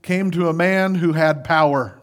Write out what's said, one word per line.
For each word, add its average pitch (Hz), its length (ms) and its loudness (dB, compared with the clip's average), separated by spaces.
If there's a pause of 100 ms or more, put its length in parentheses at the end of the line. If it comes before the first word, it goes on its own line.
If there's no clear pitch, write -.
came 185 300 -2
to 170 160 0
a 160 40 0
man 190 440 0
who 170 160 0
had 156 320 0
power 143 580 0